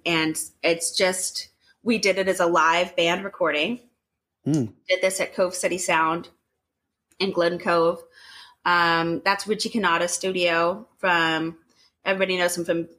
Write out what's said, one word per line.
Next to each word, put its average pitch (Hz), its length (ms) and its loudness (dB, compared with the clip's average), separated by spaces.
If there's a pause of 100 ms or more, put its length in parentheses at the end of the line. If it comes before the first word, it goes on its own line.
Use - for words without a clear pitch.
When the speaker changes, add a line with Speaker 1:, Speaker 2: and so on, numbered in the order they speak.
Speaker 1:
And 160 340 0 (240)
it's 165 320 0
just, - 540 -2 (340)
we 220 140 2
did 190 200 2
it 190 120 0
as 180 100 0
a 175 60 2
live 170 500 2
band 180 300 0
recording. 175 560 -2 (680)
Speaker 2:
Mm. 139 240 0 (160)
Speaker 1:
Did 180 140 0
this 190 180 -2
at - 160 -4
Cove 180 180 0
City 180 240 -4
Sound 165 520 -2 (880)
in 190 120 -2
Glen 175 280 0
Cove. 170 420 0 (640)
Um, 170 600 2
that's 196 220 0
Richie 208 220 -4
Cannata's 175 440 0
studio 180 760 0 (100)
from, 165 600 0 (480)
everybody 190 320 0
knows 175 200 0
him 170 80 -4
from, 170 220 -2 (120)